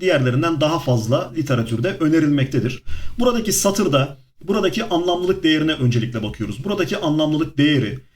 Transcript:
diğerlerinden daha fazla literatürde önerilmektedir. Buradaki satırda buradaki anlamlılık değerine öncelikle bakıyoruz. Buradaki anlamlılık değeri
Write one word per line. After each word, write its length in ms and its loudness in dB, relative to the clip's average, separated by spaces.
diğerlerinden 600 2
daha 180 2
fazla 580 0
literatürde 640 -2
önerilmektedir. 840 2
Buradaki 340 2
satırda 640 0
buradaki 400 0
anlamlılık 580 -2
değerine 300 2
öncelikle 500 0
bakıyoruz. 420 -8
Buradaki 320 -2
anlamlılık 640 0
değeri 400 2